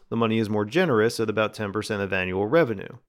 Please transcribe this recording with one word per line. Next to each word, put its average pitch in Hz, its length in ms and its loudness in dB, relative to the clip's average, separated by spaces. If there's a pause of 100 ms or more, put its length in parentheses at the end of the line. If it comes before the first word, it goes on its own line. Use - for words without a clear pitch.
the 113 80 -4
money 113 220 2
is 107 100 0
more 107 160 0
generous 117 540 2
at 110 100 0
about 107 240 0
ten 104 180 -6
percent 104 300 -4
of 98 100 -2
annual 92 360 0
revenue 127 500 0 (120)